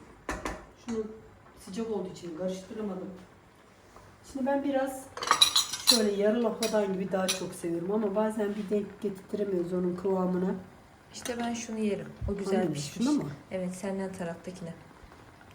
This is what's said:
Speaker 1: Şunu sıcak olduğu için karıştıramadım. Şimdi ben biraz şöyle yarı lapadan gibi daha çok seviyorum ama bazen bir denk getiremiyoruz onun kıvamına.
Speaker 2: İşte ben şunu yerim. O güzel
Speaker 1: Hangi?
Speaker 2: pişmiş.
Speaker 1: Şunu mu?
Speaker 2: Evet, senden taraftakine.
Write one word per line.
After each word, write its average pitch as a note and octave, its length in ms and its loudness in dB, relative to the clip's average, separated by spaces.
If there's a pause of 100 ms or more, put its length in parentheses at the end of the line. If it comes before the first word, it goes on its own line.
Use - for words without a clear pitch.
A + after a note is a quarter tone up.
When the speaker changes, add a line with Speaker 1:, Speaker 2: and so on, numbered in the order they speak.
(840)
Speaker 1:
Şunu A3 180 -2 (560)
sıcak A3 320 -4
olduğu F#3 180 -2
için E3 280 -10
karıştıramadım. F#3+ 720 -4 (1200)
Şimdi C4 140 -2
ben C#4 180 4
biraz C#4 400 0 (840)
şöyle G#3+ 260 6
yarı G#3+ 320 4
lapadan G#3+ 500 2
gibi F#3 180 -2
daha F#3 160 2
çok F3 280 -4
seviyorum E3+ 360 -2
ama G#3 240 2
bazen G#3+ 400 2
bir G3+ 140 -4
denk G#3 320 0
getiremiyoruz F#3+ 720 -2
onun F3+ 220 2
kıvamına. F#3 600 2 (580)
Speaker 2:
İşte - 260 -6
ben A#3 140 -2
şunu A3 260 -6
yerim. G3 280 0 (240)
O G3+ 60 -2
güzel F#3+ 220 2
Speaker 1:
Hangi? D#3+ 140 4
Speaker 2:
pişmiş. - 340 0
Speaker 1:
Şunu D4 100 6
mu? C#3+ 120 -2 (220)
Speaker 2:
Evet, F3+ 240 -4
senden G3 380 -4
taraftakine. F3 600 -8 (800)